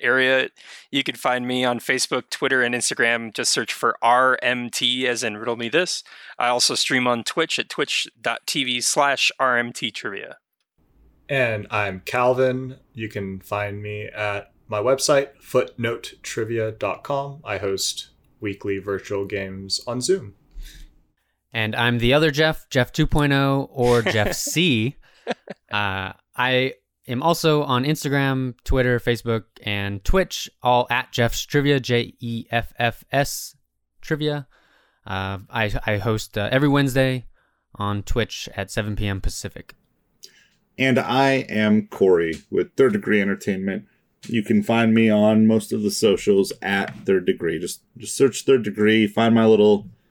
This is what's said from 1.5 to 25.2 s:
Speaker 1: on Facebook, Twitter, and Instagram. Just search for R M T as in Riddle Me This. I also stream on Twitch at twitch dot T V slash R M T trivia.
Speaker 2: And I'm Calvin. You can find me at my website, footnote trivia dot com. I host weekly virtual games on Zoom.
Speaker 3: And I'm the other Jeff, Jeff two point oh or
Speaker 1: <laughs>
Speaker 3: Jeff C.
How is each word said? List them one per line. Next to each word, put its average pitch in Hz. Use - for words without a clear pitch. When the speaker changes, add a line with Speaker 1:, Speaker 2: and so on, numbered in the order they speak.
Speaker 1:
on 123
Facebook, 127
Twitter, 131
and 120
Instagram. 117
Just -
search 117
for -
R 123
M 123
T 127
as 117
in 107
Riddle 113
Me 117
This. 175
I 120
also 123
stream 127
on 117
Twitch -
at -
twitch -
dot 117
T 147
V 123
slash 143
R 123
M 120
T 117
trivia. -
Speaker 2:
And 117
I'm 101
Calvin. 127
You 110
can 95
find 104
me 104
at 104
my 107
website, 135
footnote -
trivia 110
dot 101
com. 139
I 101
host 98
weekly 98
virtual 98
games 98
on 123
Zoom. 131
Speaker 3:
And 110
I'm 120
the 120
other 151
Jeff, 156
Jeff 127
two 151
point 143
oh 139
or 120
Speaker 1:
<laughs> 180
Speaker 3:
Jeff 110
C. 139